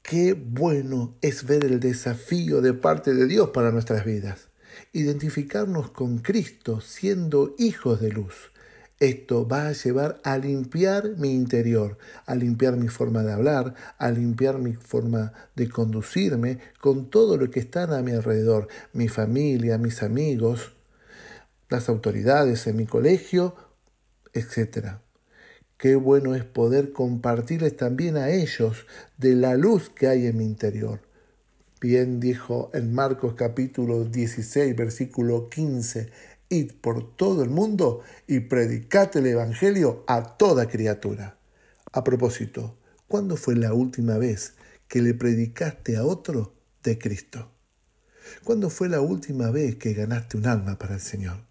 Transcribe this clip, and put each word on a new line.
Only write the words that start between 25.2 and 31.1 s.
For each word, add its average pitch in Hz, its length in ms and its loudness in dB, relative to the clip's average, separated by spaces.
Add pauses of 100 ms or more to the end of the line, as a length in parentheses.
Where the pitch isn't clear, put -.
Qué 135 200 4
bueno 135 400 4
es 123 100 -6
poder 131 480 2
compartirles 123 840 -2
también 139 400 -2
a 139 140 -2
ellos 143 560 0 (320)
de 127 180 6
la 127 200 4
luz 175 340 4
que - 180 0
hay 127 200 2
en 113 100 0
mi 110 80 0
interior. 107 560 -4 (800)